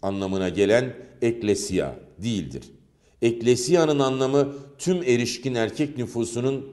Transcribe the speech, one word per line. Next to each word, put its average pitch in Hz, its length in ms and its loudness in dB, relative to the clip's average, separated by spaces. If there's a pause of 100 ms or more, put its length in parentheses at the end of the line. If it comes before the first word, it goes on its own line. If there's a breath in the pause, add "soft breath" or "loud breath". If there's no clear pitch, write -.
anlamına 95 460 -2
gelen 104 480 2 (260 loud breath)
eklesia 98 720 0 (240)
değildir. 92 460 -6 (580)
Eklesia'nın 123 760 2
anlamı 135 560 2 (240 loud breath)
tüm 180 240 0
erişkin 123 520 0
erkek 123 440 -2
nüfusunun 123 760 -4